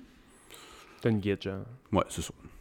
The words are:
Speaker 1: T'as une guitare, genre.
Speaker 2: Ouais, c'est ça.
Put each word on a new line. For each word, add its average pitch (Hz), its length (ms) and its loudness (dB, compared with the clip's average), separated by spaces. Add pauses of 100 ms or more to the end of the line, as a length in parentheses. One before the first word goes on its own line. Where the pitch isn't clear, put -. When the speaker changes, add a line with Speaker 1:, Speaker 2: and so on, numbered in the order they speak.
(1000)
Speaker 1:
T'as 123 80 4
une 107 100 4
guitare, 98 220 2 (140)
genre. 98 100 -8 (260)
Speaker 2:
Ouais, 98 180 6
c'est - 120 -4
ça. - 120 -6 (280)